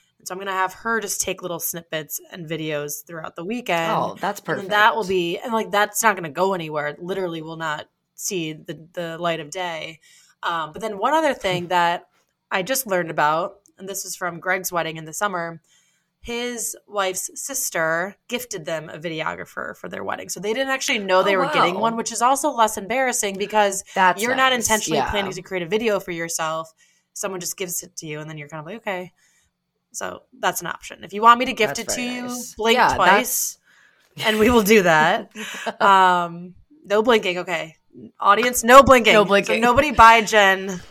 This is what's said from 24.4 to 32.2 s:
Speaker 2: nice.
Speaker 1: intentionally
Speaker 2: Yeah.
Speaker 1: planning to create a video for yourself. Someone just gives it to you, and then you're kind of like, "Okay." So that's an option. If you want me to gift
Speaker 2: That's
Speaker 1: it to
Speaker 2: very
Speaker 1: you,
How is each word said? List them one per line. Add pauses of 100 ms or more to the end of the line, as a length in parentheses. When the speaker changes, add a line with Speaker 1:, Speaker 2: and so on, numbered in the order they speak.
Speaker 2:
nice.
Speaker 1:
intentionally
Speaker 2:
Yeah.
Speaker 1:
planning
to
create
a
video
for
yourself. (400)
Someone
just
gives
it
to
you,
and
then
you're
kind
of
like,
"Okay." (800)
So (140)
that's
an
option.
If
you
want
me
to
gift
Speaker 2:
That's
Speaker 1:
it
to
Speaker 2:
very
Speaker 1:
you,